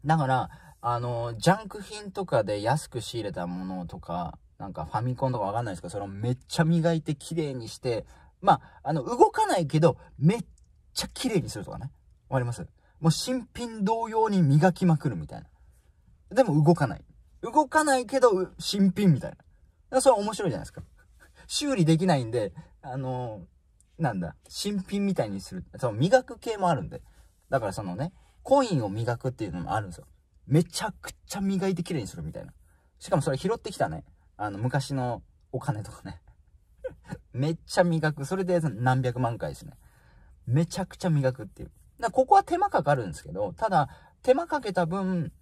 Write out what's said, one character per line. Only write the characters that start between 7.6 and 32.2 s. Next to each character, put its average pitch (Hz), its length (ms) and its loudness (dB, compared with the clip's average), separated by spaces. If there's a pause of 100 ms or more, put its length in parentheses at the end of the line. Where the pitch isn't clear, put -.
し - 80 -14
て、 117 280 -4 (360)
ま 185 200 4 (220)
あ、 135 60 -6
あ 151 40 0
の、 151 100 -2
動 254 280 4
か 427 140 0
な 302 140 2
い 160 80 0
け 151 120 2
ど、 156 180 6 (200)
め 170 200 4
っ - 80 -8 (480)
ち - 120 -6
ゃ - 80 -12
綺 - 160 -4
麗 202 120 2
に 113 80 -8
す - 100 -10
る 95 40 -10
と - 80 -14
か - 60 -12
ね。 - 140 -10 (360)
わ 135 80 -4
か 127 40 4
り 123 60 -2
ま 120 60 -4
す？ 160 160 -8 (320)
も 160 100 4
う - 20 4
新 254 440 -2
品 226 300 -4
同 226 240 0
様 220 180 2
に 202 140 4
磨 151 320 6
き - 120 -2
ま 165 120 6
く - 100 -4
る 110 80 -4
み 78 120 -10
た - 100 -14
い - 40 -16
な。 - 60 -20 (880)
で 254 80 6
も 156 180 4
動 160 120 6
か 147 140 2
な 104 100 -6
い。 - 80 -20 (380)
動 269 240 2
か 311 160 4
な 277 140 4
い 247 80 0
け 262 140 -2
ど、 247 100 8
う-、 185 300 0
新 196 360 2
品 196 180 6
み 123 60 2
た - 100 -8
い - 20 -14
な。 - 60 -20
だ - 60 -20
か - 20 -20 (500)
ら 262 60 4
そ 269 100 8
れ 233 60 8
面 208 160 -2
白 - 140 -2
い 143 40 0
じ 104 40 -4
ゃ 85 40 -6
な - 20 -10
い - 0 -
で - 40 -12
す - 80 -18
か。 - 100 -16 (640)
修 285 280 -2
理 180 100 4
で 160 120 6
き 175 80 0
な 175 100 4
い 131 80 0
ん 113 60 -6
で、 110 240 -2 (300)
あ 131 120 -10
の、 123 520 -6 (500)
な 135 160 0
ん 95 60 -4
だ、 85 160 -8 (120)
新 202 320 -6
品 196 280 -2
み 190 80 0
た 120 100 0
い 104 60 -8
に 98 100 -8
す - 140 -14
る。 92 100 -10 (140)
そ 131 80 -2
の 110 60 -2
磨 196 300 4
く 240 140 -14
系 220 200 -6
も 185 120 2
あ 160 60 2
る 110 80 -4
ん - 60 -10
で。 - 120 -14 (480)
だ 139 100 2
か 110 60 -4
ら 95 80 -4
そ 110 80 -8
の 90 140 -8
ね、 143 180 -8 (300)
コ 277 180 6
イ 220 140 0
ン 123 80 2
を 101 60 -4
磨 117 280 -2
く 131 120 -6
っ - 20 -8
て 120 120 -8
い 104 40 -6
う 85 60 -8
の 87 80 -8
も - 120 -6
あ 107 80 0
る 101 60 -10
ん - 20 -12
で 82 60 -14
す - 20 -20
よ。 - 80 -20 (400)
め 147 180 4
ち - 200 -6
ゃ 202 180 -6
く - 120 -16 (120)
ち - 120 -10
ゃ 202 40 -4
磨 196 260 0
い 190 60 0
て 175 80 -4
綺 170 140 -6
麗 135 60 -2
に 95 60 -8
す - 80 -14
る - 60 -12